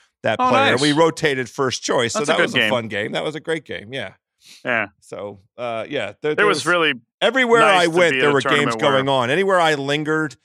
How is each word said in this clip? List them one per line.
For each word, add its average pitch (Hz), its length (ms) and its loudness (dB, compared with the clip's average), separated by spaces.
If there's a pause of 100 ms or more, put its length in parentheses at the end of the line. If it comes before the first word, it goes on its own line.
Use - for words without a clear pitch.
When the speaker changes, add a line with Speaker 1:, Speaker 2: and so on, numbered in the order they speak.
(240)
Speaker 1:
that 110 160 0
Speaker 2:
Oh, 254 100 0
Speaker 1:
player. 262 220 2
Speaker 2:
nice. - 100 -2
Speaker 1:
We 147 120 2
rotated 151 560 0
first 131 340 -4
choice. 120 300 0
So - 60 -4
Speaker 2:
That's - 100 -2
a - 20 0
Speaker 1:
that 104 60 0
Speaker 2:
good - 60 2
Speaker 1:
was - 120 -4
a - 20 0
Speaker 2:
game. 113 140 2
Speaker 1:
fun 117 160 -2
game. 104 240 -6
That 156 120 -6
was 156 120 -6
a 160 40 -12
great 160 260 -8
game. 101 280 -12
Yeah. 104 200 -10 (520)
Speaker 2:
Yeah. 113 220 -2 (120)
Speaker 1:
So, 101 420 -14 (160)
uh, 113 300 -8
yeah, 110 340 -8
there, 151 100 -2
Speaker 2:
It 151 40 -4
Speaker 1:
there 196 120 2
Speaker 2:
was 190 120 0
Speaker 1:
was 123 60 -8
Speaker 2:
really 160 280 0 (280)
Speaker 1:
everywhere 233 400 4
Speaker 2:
nice 202 200 4
Speaker 1:
I 175 40 4
Speaker 2:
to 170 60 2
Speaker 1:
went, 170 220 4
Speaker 2:
be 131 60 0
Speaker 1:
there 143 100 4
Speaker 2:
at - 20 4
a - 20 2
Speaker 1:
were 139 80 2
games 135 140 -2
Speaker 2:
tournament 127 260 0
where 143 120 4
Speaker 1:
going 135 160 2
on. 131 200 2
Anywhere 185 300 2
I 160 160 2
lingered 151 680 -2